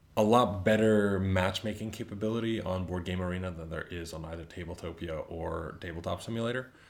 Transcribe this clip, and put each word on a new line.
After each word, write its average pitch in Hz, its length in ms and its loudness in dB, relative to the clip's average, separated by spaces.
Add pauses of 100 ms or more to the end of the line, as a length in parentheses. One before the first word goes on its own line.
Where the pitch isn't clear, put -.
(160)
a 107 80 6
lot 104 400 6
better 107 560 6
matchmaking 98 680 0
capability 110 720 -2
on 92 240 -2
Board 87 200 -2
Game 92 160 -2
Arena 90 280 -2
than 82 200 -8
there 80 200 -6
is 82 240 -8
on 80 120 -8
either 82 180 -10
Tabletopia 82 840 -8
or 82 540 -6
Tabletop 87 400 -6
Simulator. 117 500 -4 (180)